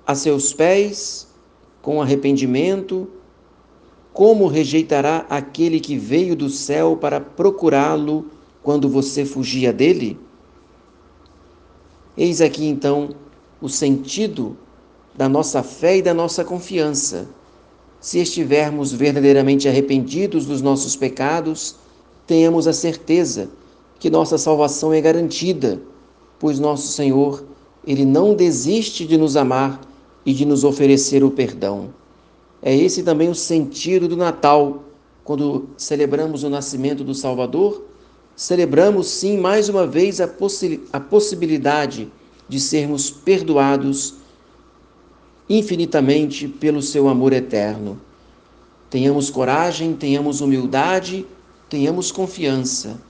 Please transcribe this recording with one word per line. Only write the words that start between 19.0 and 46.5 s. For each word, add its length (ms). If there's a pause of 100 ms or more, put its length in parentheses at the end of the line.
arrependidos 760
dos 160
nossos 340
pecados, 800 (520)
tenhamos 400
a 60
certeza 760 (500)
que 100
nossa 280
salvação 560
é 80
garantida, 800 (580)
pois 180
nosso 300
Senhor, 560 (420)
ele 200
não 280
desiste 720
de 120
nos 180
amar 460 (440)
e 80
de 120
nos 180
oferecer 600
o 80
perdão. 640 (680)
É 140
esse 280
também 260
o 60
sentido 720
do 80
Natal. 680 (400)
Quando 540
celebramos 680
o 60
nascimento 540
do 100
Salvador, 720 (520)
celebramos, 720
sim, 300
mais 320
uma 180
vez 320
a 80
possi-, 540 (100)
a 80
possibilidade 1120 (380)
de 100
sermos 500
perdoados 1080 (1300)
infinitamente 1000
pelo 340